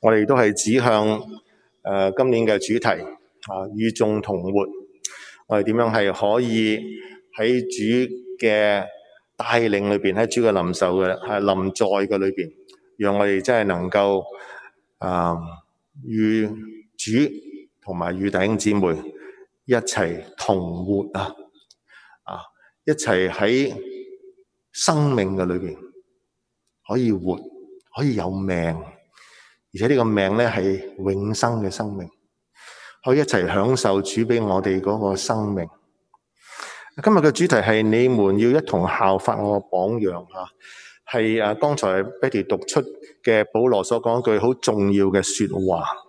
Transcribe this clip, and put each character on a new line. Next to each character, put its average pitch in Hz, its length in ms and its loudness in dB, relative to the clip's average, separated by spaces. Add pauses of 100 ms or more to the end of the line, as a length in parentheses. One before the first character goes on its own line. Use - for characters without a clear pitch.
我 110 120 4
哋 107 140 4
都 139 100 4
係 110 160 4
指 110 260 0
向， 107 400 2 (640)
呃， 98 300 0
今 127 180 0
年 117 160 2
嘅 107 120 2
主 110 200 -2
題， 120 100 0 (640)
啊， 95 140 -6 (100)
與 110 160 0
眾 107 300 0
同 95 220 -4
活。 98 240 0 (800)
我 110 120 0
哋 101 40 2
點 110 140 0
樣 117 140 2
係 104 220 0
可 107 300 0
以 110 360 0 (600)
喺 123 240 2
主 123 500 -2 (260)
嘅 104 460 2 (500)
帶 117 260 0
領 104 280 2
裏 104 60 4
邊， 98 180 2
喺 110 140 2
主 117 160 0
嘅 110 100 4
臨 90 220 0
受 90 240 0
嘅， 92 280 0
係 104 140 -2
臨 95 340 0
在 113 120 0
嘅 98 320 0
裏 95 80 0
邊， 92 260 -4 (460)
讓 101 200 0
我 101 80 2
哋 98 140 0
真 117 220 2
係 - 20 2
能 90 240 -2
夠， 101 340 2 (760)
啊， 87 400 -2 (680)
與 110 420 0 (520)
主 107 140 -6 (680)
同 95 140 -10
埋 87 180 -4
與 98 160 -2
弟 92 140 0
兄 107 140 0
姊 107 160 0
妹 90 200 2 (680)
一 123 120 2
齊 87 460 -2 (140)
同 90 480 -2
活 98 240 0 (100)
啊， 95 140 -6 (920)
啊， - 160 -12 (440)
一 151 80 -2
齊 92 380 0
喺 123 440 0 (1000)
生 147 420 2
命 95 220 0
嘅 92 100 0
裏 90 80 -2
邊 90 220 -6 (1120)
可 110 120 -2
以 123 140 2
活， 90 260 -2 (580)
可 127 80 -2
以 131 120 2
有 87 140 -2
命， 95 240 -2
而 - 1200 -8
且 104 80 0
呢 139 100 4
個 120 80 4
命 104 320 2
呢， 117 140 2
係 95 460 -2
永 98 360 -2
生 117 300 0
嘅 95 80 -4
生 104 260 -8
命， 90 100 -10 (960)
可 131 120 4
以 143 40 4
一 151 40 4
齊 98 240 2
享 98 300 2
受 98 260 2
主 107 180 -4
俾 117 240 0
我 95 180 0
哋 95 180 0
嗰 101 180 0
個 98 180 0
生 107 360 -2
命。 90 140 -4 (1400)
今 214 100 4
日 202 60 6
嘅 151 140 6
主 170 140 2
題 151 100 4
係 110 260 4
你 113 260 4
們 104 300 4
要 120 200 4
一 156 60 -2
同 90 220 0
效 95 320 2
法 110 180 0
我 104 220 0
嘅 98 120 -8
榜 95 280 -2
樣 90 240 -2 (120)
啊， 92 120 -12 (640)
係， 110 320 0
啊， 104 120 0
剛 147 220 0
才 107 120 0 (320)
Betty 113 260 0
讀 98 200 0
出 - 160 0 (420)
嘅 110 280 4
保 113 140 2
羅 107 160 2
所 117 180 -2
講 120 200 0
一 - 20 -6
句 110 160 2
好 120 160 2
重 104 380 0
要 98 140 4
嘅 95 160 2
說 - 240 -2 (120)
話。 92 280 0 (220)